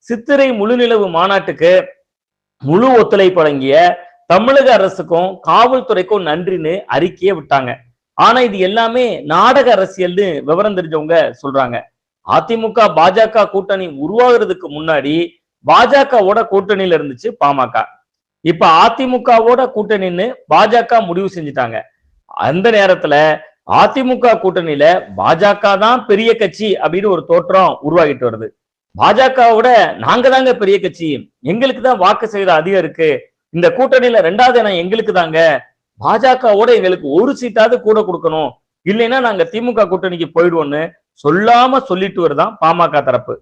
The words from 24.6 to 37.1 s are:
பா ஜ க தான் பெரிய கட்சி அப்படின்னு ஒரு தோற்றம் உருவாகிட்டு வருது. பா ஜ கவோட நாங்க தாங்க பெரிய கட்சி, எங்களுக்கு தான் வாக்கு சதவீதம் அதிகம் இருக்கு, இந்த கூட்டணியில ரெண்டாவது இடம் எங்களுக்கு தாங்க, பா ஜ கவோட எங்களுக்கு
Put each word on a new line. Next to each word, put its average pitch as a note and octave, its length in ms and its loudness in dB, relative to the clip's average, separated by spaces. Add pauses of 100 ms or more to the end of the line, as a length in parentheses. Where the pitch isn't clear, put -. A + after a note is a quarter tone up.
பா G#2 100 0 (120)
ஜ G3+ 200 2
க G3+ 140 2 (100)
தான் B3 240 0
பெரிய A3 220 2 (100)
கட்சி G#3 280 -4 (140)
அப்படின்னு F#3+ 320 -2
ஒரு D#3+ 140 -6
தோற்றம் F3 420 2 (160)
உருவாகிட்டு D3 400 0
வருது. A2 200 -8 (520)
பா B2 120 2
ஜ B3+ 260 4
கவோட A#3 320 4 (360)
நாங்க A#3 300 2
தாங்க C4 180 2 (100)
பெரிய G3 200 2
கட்சி, E3+ 260 -6 (420)
எங்களுக்கு B3 360 -2
தான் A#3+ 160 0
வாக்கு G#3+ 300 0
சதவீதம் F#3 280 2
அதிகம் F#3 220 0
இருக்கு, D#3 260 -2 (460)
இந்த E3+ 220 2
கூட்டணியில B3 520 2
ரெண்டாவது B3 320 2
இடம் G3+ 220 -2
எங்களுக்கு G#3 380 -4
தாங்க, D#3+ 180 -2 (640)
பா D#3 140 0
ஜ B3+ 260 2
கவோட A3 260 2 (100)
எங்களுக்கு F#3 380 -2